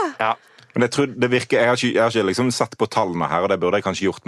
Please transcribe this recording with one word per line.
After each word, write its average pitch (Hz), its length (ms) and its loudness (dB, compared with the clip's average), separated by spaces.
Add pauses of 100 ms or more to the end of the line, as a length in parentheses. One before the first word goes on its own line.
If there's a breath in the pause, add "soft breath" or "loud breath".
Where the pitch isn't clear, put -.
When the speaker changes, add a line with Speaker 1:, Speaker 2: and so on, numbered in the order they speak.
(220)
Speaker 1:
Ja. - 140 2 (420 soft breath)
Speaker 2:
Men 117 80 2
jeg 120 80 -2
tror 139 160 0
det 123 220 0
virker, 127 260 0
jeg 117 140 4
har 123 80 2
ikke, 123 100 0
jeg 107 140 2
har 117 100 2
ikke 110 140 2
liksom 123 260 0
sett - 240 -4
på 110 80 0
tallene 90 400 -2
her, 80 160 -2
og 95 80 0
det 95 80 2
burde 90 220 0
jeg - 80 -6
kanskje 95 180 -4
gjort, 92 220 -2